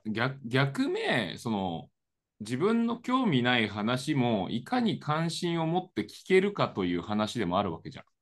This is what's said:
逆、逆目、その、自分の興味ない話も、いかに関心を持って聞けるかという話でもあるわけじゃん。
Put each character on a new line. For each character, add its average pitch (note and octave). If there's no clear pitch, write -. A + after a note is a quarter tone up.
逆、 A#2
逆 C#3
目、 C4
そ A#2
の、 F#2+
自 A2+
分 A#3
の A#3
興 B3+
味 C3
な B2
い A2
話 A#2
も、 A#2+
い A2+
か B3+
に G#3+
関 D#3+
心 E3+
を D#3+
持 E3+
っ F3+
て D#3+
聞 -
け F#3
る G3+
か C3
と G2
い F2
う E2
話 G#2
で G#2
も F2
あ G2+
る F#2
わ D#2+
け -
じ D2
ゃ -
ん。 -